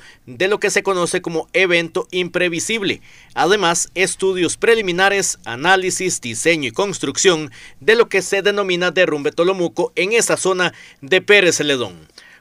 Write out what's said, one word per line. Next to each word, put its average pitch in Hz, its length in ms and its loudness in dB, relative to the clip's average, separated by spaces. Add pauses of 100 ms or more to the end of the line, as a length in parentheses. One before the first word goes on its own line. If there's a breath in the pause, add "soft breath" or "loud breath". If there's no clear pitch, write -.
(260 loud breath)
de 127 220 -2
lo 202 100 0
que 202 120 -2
se 196 120 -2
conoce 180 380 -2
como 165 320 -6
evento 175 580 0
imprevisible. 180 880 -4 (340 soft breath)
Además, 170 600 2
estudios 180 640 -2
preliminares, 196 880 0
análisis, 180 760 0
diseño 139 480 -2
y 110 40 -8
construcción 160 800 0 (260 loud breath)
de 196 160 4
lo 233 140 4
que 190 140 0
se 196 200 -2
denomina 185 480 0
derrumbe 151 400 0
Tolomuco 170 640 0
en 185 200 -2
esa 196 220 2
zona 180 360 0 (280 loud breath)
de 180 200 0
Pérez 190 380 4
Celedón. 117 500 -4 (320 loud breath)